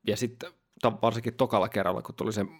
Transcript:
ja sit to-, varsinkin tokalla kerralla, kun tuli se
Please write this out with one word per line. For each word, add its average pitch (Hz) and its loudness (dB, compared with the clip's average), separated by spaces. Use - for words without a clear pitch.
ja 120 2
sit 117 -4
to-, 110 2
varsinkin 113 0
tokalla 113 2
kerralla, 92 0
kun - -12
tuli - -4
se 98 0